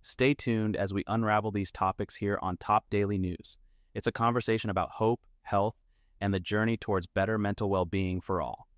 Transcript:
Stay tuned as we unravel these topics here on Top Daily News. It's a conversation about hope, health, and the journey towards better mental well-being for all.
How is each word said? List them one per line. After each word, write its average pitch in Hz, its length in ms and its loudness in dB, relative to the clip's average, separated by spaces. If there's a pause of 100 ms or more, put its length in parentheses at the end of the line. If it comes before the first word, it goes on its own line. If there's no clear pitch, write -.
Stay 135 300 2
tuned 110 440 0
as 98 160 -2
we 98 140 -2
unravel 107 440 2
these 98 200 -2
topics - 440 -2
here 101 260 -2
on 90 160 -4
Top - 320 0
Daily 101 280 0
News. 92 400 -4 (360)
It's 104 140 -2
a 117 40 2
conversation 113 580 0
about 90 220 -2
hope, 113 280 0 (220)
health, 104 340 0 (460)
and 98 120 2
the 95 60 2
journey 107 380 0
towards 92 300 -2
better 101 300 0
mental 101 320 0
well-being 92 520 0
for 90 200 -2
all. - 360 -8